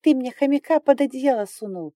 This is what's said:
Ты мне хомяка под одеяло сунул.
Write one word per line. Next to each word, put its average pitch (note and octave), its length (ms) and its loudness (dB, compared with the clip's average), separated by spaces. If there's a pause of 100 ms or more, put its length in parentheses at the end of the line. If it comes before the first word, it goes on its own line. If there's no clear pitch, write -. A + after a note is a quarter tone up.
Ты D4+ 140 4
мне B3+ 160 -6
хомяка C#4+ 480 0
под C#4 220 2
одеяло C4 440 0
сунул. F#3 500 -12